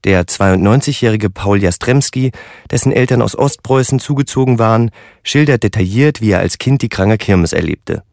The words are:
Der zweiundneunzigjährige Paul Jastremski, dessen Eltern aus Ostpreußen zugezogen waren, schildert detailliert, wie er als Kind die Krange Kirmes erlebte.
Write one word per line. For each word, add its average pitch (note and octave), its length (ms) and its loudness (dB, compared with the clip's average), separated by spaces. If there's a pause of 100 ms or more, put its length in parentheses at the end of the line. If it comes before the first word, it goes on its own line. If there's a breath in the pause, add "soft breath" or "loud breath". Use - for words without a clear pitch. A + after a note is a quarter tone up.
Der F#2 240 0
zweiundneunzigjährige G#2+ 1000 0
Paul G2 320 -2
Jastremski, B2+ 680 -2 (380 loud breath)
dessen - 220 -2
Eltern B2+ 300 0
aus A2+ 140 -2
Ostpreußen C3+ 640 -2
zugezogen C3 600 0
waren, A2+ 320 2 (320 loud breath)
schildert C#3+ 400 2
detailliert, G#2+ 580 0
wie G#2+ 100 2
er F2+ 80 2
als F#2 180 -2
Kind C3+ 240 0
die A#2 80 -4
Krange G#2 280 0
Kirmes F2+ 360 0
erlebte. - 600 -6